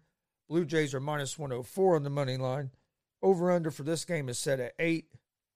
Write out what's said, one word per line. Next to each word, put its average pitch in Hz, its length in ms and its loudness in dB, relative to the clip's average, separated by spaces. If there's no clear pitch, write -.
Blue 165 180 0
Jays 147 280 0
are 135 60 -2
minus 143 380 -4
one 143 140 -8
oh 123 100 -4
four 185 360 4
on 147 60 -2
the 143 60 -4
money 139 280 -2
line. 131 340 -4
Over 180 300 4
under 170 180 2
for 143 140 -6
this 151 220 -4
game 151 240 -4
is 120 100 -6
set 135 200 0
at 123 200 -6
eight. 165 260 0